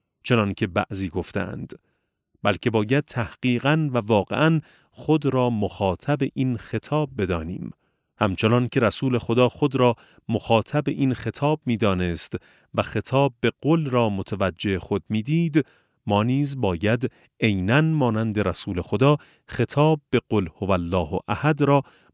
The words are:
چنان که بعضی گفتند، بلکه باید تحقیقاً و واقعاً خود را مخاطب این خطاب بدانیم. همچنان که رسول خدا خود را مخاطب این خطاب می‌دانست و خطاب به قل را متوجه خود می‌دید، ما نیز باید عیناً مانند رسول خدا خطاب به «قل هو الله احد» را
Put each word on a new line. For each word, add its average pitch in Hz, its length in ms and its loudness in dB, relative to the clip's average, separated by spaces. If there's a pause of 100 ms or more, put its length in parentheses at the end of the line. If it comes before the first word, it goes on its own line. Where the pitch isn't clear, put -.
(240)
چنان 107 300 2
که 110 140 -4
بعضی 95 420 -4
گفتند، - 640 -6 (680)
بلکه 107 260 0
باید 110 360 0
تحقیقاً 127 880 -2
و 123 40 0
واقعاً 113 640 2 (320)
خود 151 340 -2
را 127 240 2
مخاطب 104 680 0 (160)
این 131 240 0
خطاب 147 600 -4
بدانیم. 87 540 -4 (460)
همچنان 110 500 2
که 135 120 -2
رسول 120 380 0
خدا 117 320 2
خود 135 260 -2
را 123 200 4 (340)
مخاطب 117 580 0
این 135 260 0
خطاب 147 520 -2
می‌دانست 95 720 0 (380)
و 113 80 0
خطاب 131 600 0
به 117 100 0 (100)
قل 156 240 0
را 120 240 0
متوجه 95 720 -4
خود 98 300 -4
می‌دید، 147 560 0 (400)
ما 104 180 2
نیز 135 380 -2
باید 104 500 0 (280)
عیناً 104 420 2
مانند 113 580 0
رسول 90 420 -2
خدا 127 360 2 (300)
خطاب 147 640 0
به 123 200 2
«قل 101 180 0 (140)
هو 98 100 -2
الله 87 560 0
احد» 143 340 0
را 139 220 4 (300)